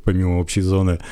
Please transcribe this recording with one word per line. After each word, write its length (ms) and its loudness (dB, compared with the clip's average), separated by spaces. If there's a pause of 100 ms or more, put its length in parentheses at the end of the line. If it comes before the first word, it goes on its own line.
помимо 360 2
общей 220 -2
зоны. 360 2 (140)